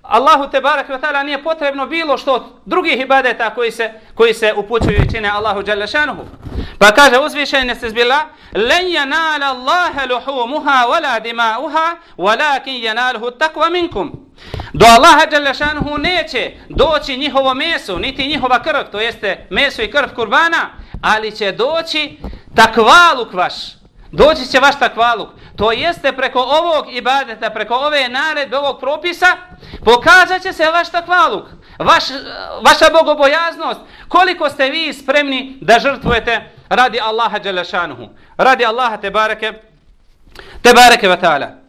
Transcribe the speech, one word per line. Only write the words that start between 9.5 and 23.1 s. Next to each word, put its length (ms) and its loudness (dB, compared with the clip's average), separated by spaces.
luhumuha 760 -2
wala 340 -2
dima'uha, 760 -4
walakin 680 -2
yanaluhu 540 -4
taqwa 340 -2
minkum." 580 -6
Do 120 4
Allaha 460 8
dželle 220 0
šanuhu 440 -4
neće 540 -4
doći 480 -2
njihovo 360 0
meso, 460 -4
niti 280 -6
njihova 360 -2
krv, 280 -2
to 80 -8
jeste 500 -6
meso 320 -2
i 100 -4
krv 240 -2
kurbana, 540 0
ali 300 -2
će 200 -4
doći 680 -4
takvaluk 800 6